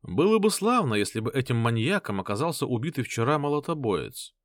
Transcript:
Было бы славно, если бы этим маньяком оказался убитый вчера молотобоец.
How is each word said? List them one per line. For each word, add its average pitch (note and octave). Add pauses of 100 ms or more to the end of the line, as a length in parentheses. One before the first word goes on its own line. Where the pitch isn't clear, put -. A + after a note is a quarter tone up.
Было F#3+
бы G#3
славно, G3+
если G#2
бы A2+
этим B2+
маньяком A#2
оказался C3
убитый B2
вчера B2+
молотобоец. C#3+ (100)